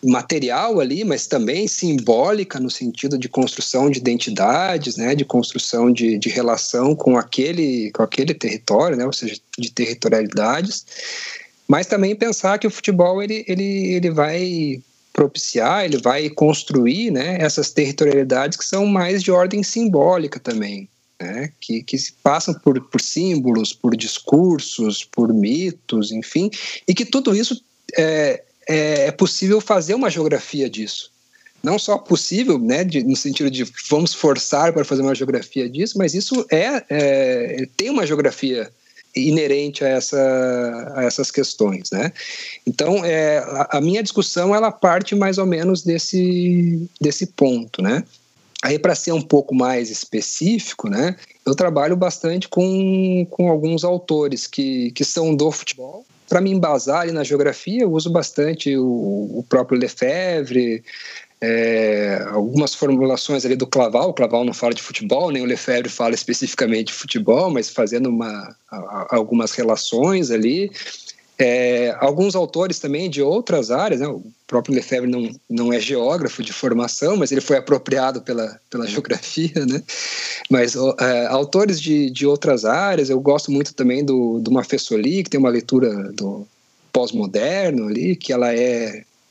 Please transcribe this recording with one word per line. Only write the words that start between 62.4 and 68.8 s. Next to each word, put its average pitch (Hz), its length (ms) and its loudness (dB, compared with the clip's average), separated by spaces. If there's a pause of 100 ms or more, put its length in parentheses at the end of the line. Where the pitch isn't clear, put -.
formulações 131 720 0
ali 127 100 2
do 127 120 -2
Claval. 123 420 2
O 175 40 -6
Claval 120 300 2
não 120 100 -2
fala 120 200 0
de 113 80 -8
futebol, 131 480 -2
nem 135 140 -2
o - 20 -4
Lefebvre 123 440 -2
fala 117 260 -2
especificamente 113 720 -2
de - 60 -10
futebol, 120 580 2
mas 120 180 -2
fazendo 120 400 0
uma, 110 460 -4 (160)
a, 110 60 -12
a, 98 340 -10